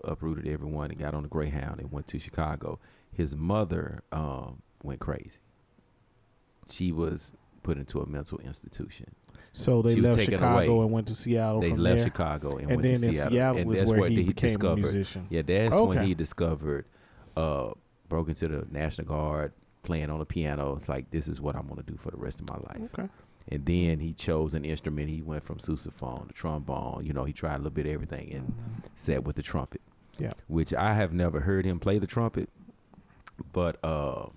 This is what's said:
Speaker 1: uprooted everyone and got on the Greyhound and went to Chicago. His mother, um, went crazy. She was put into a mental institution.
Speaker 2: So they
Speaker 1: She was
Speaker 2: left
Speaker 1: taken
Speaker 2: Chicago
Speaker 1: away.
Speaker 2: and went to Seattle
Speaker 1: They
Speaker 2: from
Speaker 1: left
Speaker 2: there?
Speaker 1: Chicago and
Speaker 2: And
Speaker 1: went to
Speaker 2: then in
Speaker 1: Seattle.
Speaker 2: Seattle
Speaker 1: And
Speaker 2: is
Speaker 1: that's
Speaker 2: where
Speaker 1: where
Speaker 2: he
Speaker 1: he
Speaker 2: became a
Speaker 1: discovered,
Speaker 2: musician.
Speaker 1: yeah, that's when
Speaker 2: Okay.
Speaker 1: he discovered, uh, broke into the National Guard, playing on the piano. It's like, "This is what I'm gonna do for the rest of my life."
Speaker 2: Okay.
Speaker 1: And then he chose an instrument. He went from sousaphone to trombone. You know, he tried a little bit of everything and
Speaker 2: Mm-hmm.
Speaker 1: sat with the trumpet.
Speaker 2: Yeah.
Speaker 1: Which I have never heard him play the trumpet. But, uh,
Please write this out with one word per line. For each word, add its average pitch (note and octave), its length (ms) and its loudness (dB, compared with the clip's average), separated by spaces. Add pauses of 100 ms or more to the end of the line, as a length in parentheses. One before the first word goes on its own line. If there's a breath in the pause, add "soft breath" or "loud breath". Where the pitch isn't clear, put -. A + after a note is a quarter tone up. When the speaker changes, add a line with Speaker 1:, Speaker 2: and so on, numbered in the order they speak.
Speaker 1:
uprooted D#2 420 -4
everyone D2+ 440 -4
and D2+ 80 -10
got D2 160 -4
on D2+ 80 -4
the D2 60 -8
Greyhound D2 520 -4
and C#2 100 -10
went C#2+ 180 -8
to D#2 100 -8
Chicago. D#2 600 -4 (340 soft breath)
His D2 220 -2
mother, E2+ 680 -2 (100)
um, C#2 500 -6 (200)
went C#2 180 -8
crazy. - 380 -6 (1300)
She F2+ 220 0
was E2+ 400 -2 (300)
put D#2 160 0
into C#2 220 -6
a C#2+ 60 -4
mental C#2+ 320 -8
institution. - 680 -12 (460 loud breath)
Speaker 2:
So A#2+ 300 4
they A#2 140 6
Speaker 1:
She A2+ 40 8
was A#2+ 100 8
Speaker 2:
left A2+ 100 6
Speaker 1:
taken G2+ 140 4
Speaker 2:
Chicago A#2 400 6
Speaker 1:
away. A2+ 100 6
Speaker 2:
and A2 80 4
went A2+ 160 0
to A2+ 60 -4
Seattle A2+ 460 2
Speaker 1:
They F2 100 4
Speaker 2:
from D#2 100 2
Speaker 1:
left - 160 6
Speaker 2:
there? A#2 100 4
Speaker 1:
Chicago D2+ 460 -2
and C2+ 80 -4
Speaker 2:
And C#2 100 -4
Speaker 1:
went - 120 4
to B2+ 60 4
Speaker 2:
then B2 200 4
in - 40 4
Speaker 1:
Seattle. D2 200 2
Speaker 2:
Seattle B2+ 300 4
Speaker 1:
And E2+ 100 2
Speaker 2:
is F2+ 80 4
Speaker 1:
that's G#2+ 100 6
Speaker 2:
where G#2+ 100 8
Speaker 1:
where F2+ 80 4
Speaker 2:
he E2 80 4
Speaker 1:
he F2+ 120 6
Speaker 2:
became - 160 2
a B2 80 6
Speaker 1:
discovered, G2 240 2
Speaker 2:
musician. F#2+ 520 0
Speaker 1:
yeah, E2 140 0
that's G2 320 4
when F3 240 6
Speaker 2:
Okay. G2 80 4
Speaker 1:
he F#2 80 4
discovered, D2+ 720 -2 (520 soft breath)
uh, C#2+ 340 0 (380)
broke E2 200 0
into E2 180 -2
the D#2 240 -4
National D#2 380 -4
Guard, D2+ 440 -2 (300)
playing D#2 260 -2
on D#2 120 -4
the D2+ 40 -4
piano. D2 520 -2
It's - 120 -8
like, C2+ 220 -4
"This D#2 160 -2
is D2+ 140 -6
what C#2+ 160 -4
I'm C#2+ 100 -8
gonna C#2 160 -12
do - 140 -10
for - 160 -10
the - 40 -12
rest - 240 -8
of - 80 -10
my - 100 -8
life." - 360 -10
Speaker 2:
Okay. F#3+ 140 -6 (400 soft breath)
Speaker 1:
And C#2+ 180 -4
then E2+ 320 4
he D#2+ 140 -4
chose D#2+ 420 0
an D2+ 100 -2
instrument. D2+ 460 -4
He D#2 100 -4
went D2+ 220 -6
from - 160 -8
sousaphone B1+ 720 -6
to - 60 -18
trombone. C#2 720 -4
You D2+ 80 -4
know, C2+ 120 -2
he C#2+ 80 -2
tried D#2 220 -4
a C#2 40 -2
little C#2+ 140 -4
bit D2 140 -2
of D2+ 60 -2
everything - 400 -6
and C3+ 140 -6
Speaker 2:
Mm-hmm. A2+ 480 -6
Speaker 1:
sat C2 300 0
with D2 100 -2
the D2 80 -4
trumpet. - 380 -4 (380)
Speaker 2:
Yeah. - 160 -4 (120)
Speaker 1:
Which D#2+ 260 2
I G#2 220 4
have G2+ 180 4
never E2+ 280 2
heard F#2+ 260 2
him F2+ 140 0
play G#2 180 4
the F#2+ 80 2
trumpet. - 420 -2 (1040)
But, F2 320 0
uh, D2 420 -2 (100)